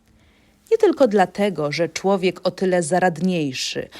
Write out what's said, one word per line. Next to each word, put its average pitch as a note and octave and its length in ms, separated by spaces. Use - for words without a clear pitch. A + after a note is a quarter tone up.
Nie A4+ 60
tylko D#4+ 300
dlatego, F#3 640
że D#3+ 180
człowiek F#3 540
o F#3 80
tyle F3+ 320
zaradniejszy, E3 1040